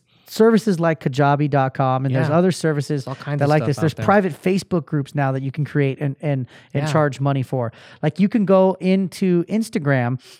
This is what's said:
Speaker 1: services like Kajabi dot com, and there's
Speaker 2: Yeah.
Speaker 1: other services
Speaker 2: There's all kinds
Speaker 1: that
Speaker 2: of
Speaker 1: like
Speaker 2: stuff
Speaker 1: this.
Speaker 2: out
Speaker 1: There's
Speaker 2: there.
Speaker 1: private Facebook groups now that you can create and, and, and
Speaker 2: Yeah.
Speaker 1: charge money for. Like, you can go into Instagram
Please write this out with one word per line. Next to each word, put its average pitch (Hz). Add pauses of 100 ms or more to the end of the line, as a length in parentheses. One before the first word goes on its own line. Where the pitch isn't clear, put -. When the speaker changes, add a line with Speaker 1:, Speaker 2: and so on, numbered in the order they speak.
(300)
Speaker 1:
services 220
like 165
Kajabi 143
dot 135
com, 131
and 135
there's 135
Speaker 2:
Yeah. 151
Speaker 1:
other 180
services 147
Speaker 2:
There's -
all 131
kinds 143
Speaker 1:
that 143
Speaker 2:
of 143
Speaker 1:
like 151
Speaker 2:
stuff 117
Speaker 1:
this. 143
Speaker 2:
out -
Speaker 1:
There's 156
Speaker 2:
there. -
Speaker 1:
private 196
Facebook 185
groups 143
now 139
that 135
you 135
can 151
create 139
and, 139
and, 135 (260)
and 143
Speaker 2:
Yeah. 156
Speaker 1:
charge 147
money 139
for. 120 (320)
Like, 151
you 202
can 214
go 190
into 185
Instagram 139 (200)